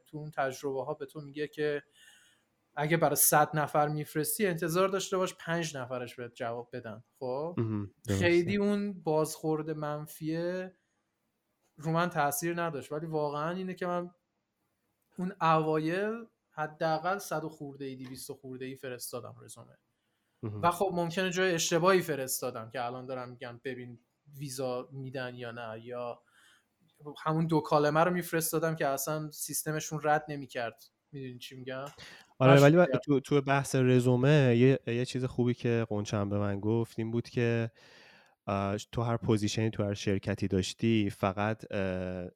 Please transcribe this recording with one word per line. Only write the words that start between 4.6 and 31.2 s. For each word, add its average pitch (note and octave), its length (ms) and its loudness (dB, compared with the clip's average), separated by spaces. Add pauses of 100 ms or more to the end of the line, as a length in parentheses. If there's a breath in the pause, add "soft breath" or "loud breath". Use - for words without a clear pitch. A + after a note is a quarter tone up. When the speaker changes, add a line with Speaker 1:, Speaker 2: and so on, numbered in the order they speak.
Speaker 1:
داشته F#3+ 300 -2
باش F#3 220 0
پنج E3 380 -4
نفرش B2 380 -8
بهت A#2+ 180 -10
جواب A#2+ 400 -6
بدن. A#2 300 -10 (160)
خب، C#3 380 -6
Speaker 2:
مهم. G#2+ 360 -2 (140)
درسته. G2 180 2
Speaker 1:
خیلی F3 320 4
اون G3+ 460 -2
بازخورد D#3 680 0
منفیه D#3+ 1040 -6 (1040)
رو D#3+ 140 -4
من E3+ 180 2
تأثیر E3 520 0
نداشت، D3+ 300 -6
ولی D#3 140 -6
واقعاً D3+ 460 -2
اینه F#3 220 -6
که F#3 140 -6
من F3 240 -4 (1080)
اون F3+ 240 -6
اوایل D#3+ 840 0 (260)
حداقل D#3+ 680 -2
صد D#3+ 260 -6
و D#3 60 -6
خورده C#3 360 -12
ای، C3+ 100 -8
دویست B2+ 340 -12
و C#3 40 -10
خورده C3 320 -12
ای C3 100 -10
فرستادم A#2+ 640 -10
رزومه. A#2+ 360 -20 (640)
Speaker 2:
مهم. G#2 180 -6
Speaker 1:
و E3+ 100 4
خب F#3 220 0
ممکنه F3 380 -2
جای F#3 220 2
اشتباهی E3+ 480 4
فرستادم C3 680 -4
که B2 160 -6
الان B2+ 200 -8
دارم B2+ 240 -8
می‌گم B2 340 -14
ببین B2 360 -10 (380)
ویزا B2+ 540 -6
می‌دن C3 440 -8
یا A#2+ 160 -10
نه، A2+ 340 -10
یا A#2+ 380 -8 (960 soft breath)
همون D#3+ 300 0
دو D#3+ 120 2
کالمه D3 400 2
رو F3 120 4
می‌فرستادم E3 640 -2
که D3+ 120 -2
اصلاً D3+ 440 -4
سیستمشون D#3 720 -6
رد D3+ 260 2
نمی‌کرد. C3 540 -8 (280)
می‌دونی C3 280 -12